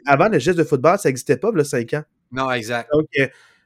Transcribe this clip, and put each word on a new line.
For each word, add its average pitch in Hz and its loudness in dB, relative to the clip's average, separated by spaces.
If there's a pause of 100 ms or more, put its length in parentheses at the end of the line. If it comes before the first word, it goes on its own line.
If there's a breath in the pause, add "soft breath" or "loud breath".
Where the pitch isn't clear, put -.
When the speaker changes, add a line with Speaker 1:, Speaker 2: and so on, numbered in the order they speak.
Speaker 1:
Avant, 143 4
le 180 2
geste 170 0
de 156 2
football, 151 2
ça 156 -2
existait 131 0
pas, 220 -2
v'là 160 0
cinq 127 -4
ans. 151 -6 (300)
Speaker 2:
Non, 131 -4
exact. 117 -6
Speaker 1:
Donc, 156 2 (140)
euh, 131 2
tu - -12 (340 soft breath)